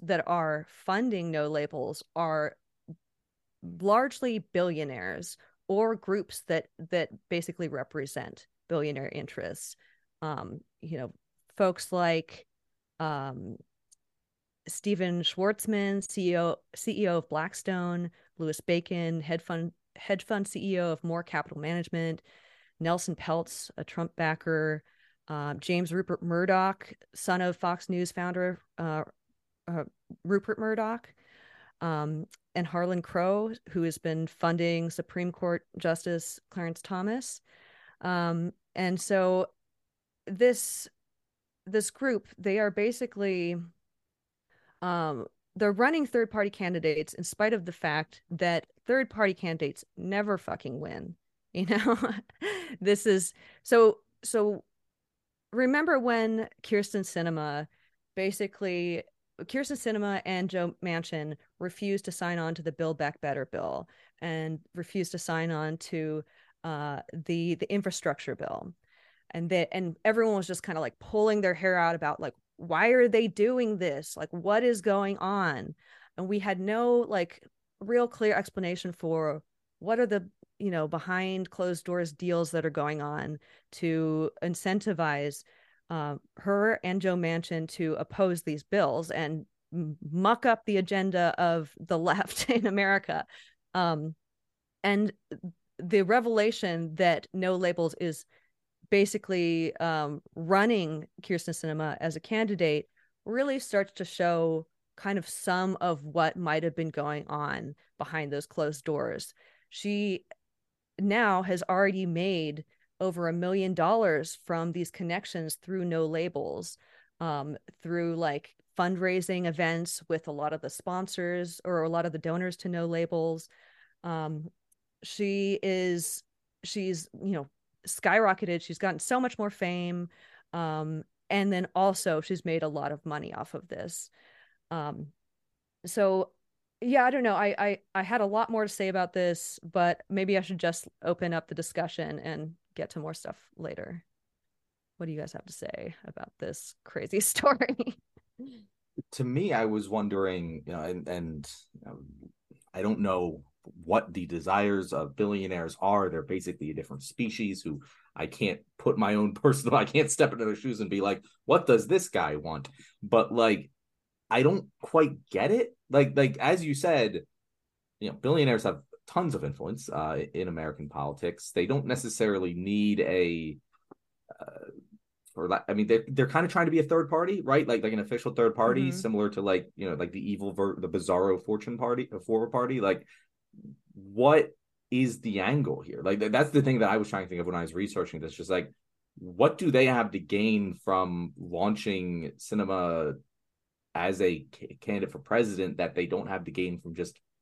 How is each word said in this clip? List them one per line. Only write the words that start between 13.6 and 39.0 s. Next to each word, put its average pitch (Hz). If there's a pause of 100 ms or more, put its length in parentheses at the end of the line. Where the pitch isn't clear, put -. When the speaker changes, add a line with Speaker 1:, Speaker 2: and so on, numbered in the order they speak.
Speaker 1:
Steven 180
Schwartzman, 202
C 185
E 175
O, 170 (200)
C 208
E 196
O 170
of 160
Blackstone, 175 (260)
Louis 156
Bacon, 170
hedge 160
fund, 170 (240)
hedge -
fund 202
C 190
E 180
O 175
of 160
Moore 170
Capital -
Management, 165 (560)
Nelson 170
Peltz, -
a 165
Trump 170
backer, 156 (440)
uh, 147
James 175
Rupert 180
Murdoch, 185 (220)
son 185
of 180
Fox 175
News 180
founder, 180 (200)
uh, 156 (640)
uh, 165 (380)
Rupert 202
Murdoch, 220 (680)
um, 156 (280)
and 175
Harlan 175
Crow, 196 (180)
who 175
has 165
been 160
funding 170
Supreme 180
Court 175 (120)
Justice 170 (120)
Clarence 170
Thomas. 208 (640)
Um, 175 (220)
and 185